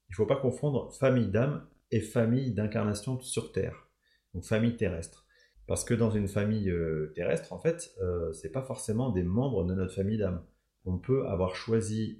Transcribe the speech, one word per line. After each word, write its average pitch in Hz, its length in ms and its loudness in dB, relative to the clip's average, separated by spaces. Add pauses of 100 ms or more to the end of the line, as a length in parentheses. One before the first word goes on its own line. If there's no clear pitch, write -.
il 95 60 -14
faut 107 120 2
pas 143 100 4
confondre 131 580 0
famille 123 360 4
d'âme 127 360 0 (240)
et 113 100 2
famille 120 520 2
d'incarnation 107 680 0
sur - 320 -4
Terre, - 380 -4 (460)
donc 87 100 -6
famille 117 320 2
terrestre. - 500 -4 (400)
Parce - 180 -2
que 120 100 0
dans 113 160 4
une 101 180 2
famille, 104 420 2
euh, 80 460 0
terrestre, 90 360 -2
en 90 60 -8
fait, - 420 -2
euh, 87 320 0
c'est 80 200 -10
pas 131 100 -4
forcément 120 480 -2
des 92 140 2
membres 104 400 2
de 90 100 0
notre 95 200 -2
famille 101 240 0
d'âme. 90 260 -2 (400)
On 92 140 0
peut 131 300 0
avoir 92 260 0
choisi, 110 640 -2